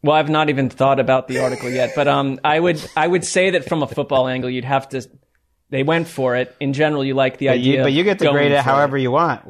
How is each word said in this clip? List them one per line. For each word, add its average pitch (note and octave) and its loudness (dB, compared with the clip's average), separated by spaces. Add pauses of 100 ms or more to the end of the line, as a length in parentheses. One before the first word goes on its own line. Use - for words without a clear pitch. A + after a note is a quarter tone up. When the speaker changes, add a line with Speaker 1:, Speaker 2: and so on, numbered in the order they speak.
Speaker 1:
Well, D3+ 2
I've D3+ 2
not D#3 2
even C3+ 0
thought C3+ 2
about C3 0
the B2+ -2
article B2+ -2
yet, B2 -2
but, C#3+ 0
um, C#3 0
I D3+ 2
would, E3 0 (140)
I D#3 2
would F3 0
say F#3 0
that F3+ -2
from D#3+ -2
a C3 -2
football C#3 0
angle, B2+ -4
you'd B2+ -6
have C3+ -2
to, C3 -8 (640)
they C3 -4
went E3 0
for B2+ -2
it. B2+ -4
In C#3 -4
general, D3 0
you C3+ -2
like C3 0
the C3+ -2
Speaker 2:
But B2+ 2
you, B2+ 2
Speaker 1:
idea C3 0
Speaker 2:
but C#3 2
you D3+ 2
get G3+ 0
to - 2
Speaker 1:
of C#3+ 4
Speaker 2:
grade C#3+ 2
Speaker 1:
going C#3+ 2
Speaker 2:
it C#3 4
Speaker 1:
for C3+ 2
Speaker 2:
however C#3 2
Speaker 1:
it. C3+ 0
Speaker 2:
you B2+ 0
want, D3 0